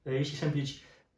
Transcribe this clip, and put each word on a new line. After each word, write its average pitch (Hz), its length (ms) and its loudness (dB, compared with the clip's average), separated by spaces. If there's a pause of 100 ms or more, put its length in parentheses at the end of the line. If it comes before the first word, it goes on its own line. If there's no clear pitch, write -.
E, 131 60 0
jeśli 143 220 0
chcemy 151 160 2
powiedzieć, 143 320 -2 (340)